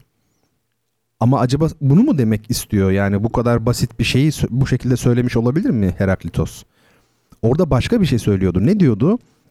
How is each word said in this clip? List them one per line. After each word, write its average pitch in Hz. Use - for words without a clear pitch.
Ama 123
acaba 139
bunu 147
mu 269
demek 110
istiyor? 95
Yani 101
bu 113
kadar 117
basit -
bir 120
şeyi 143
sö-, -
bu 127
şekilde 123
söylemiş 123
olabilir 143
mi 104
Heraklitos? 92
Orada 143
başka 147
bir 180
şey 123
söylüyordu. 95
Ne 202
diyordu? 143